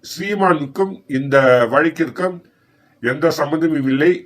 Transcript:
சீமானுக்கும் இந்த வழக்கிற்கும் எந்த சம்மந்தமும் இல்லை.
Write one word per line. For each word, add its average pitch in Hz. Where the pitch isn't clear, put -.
சீமானுக்கும் 190
இந்த 139
வழக்கிற்கும் 165
எந்த 135
சம்மந்தமும் 151
இல்லை. 151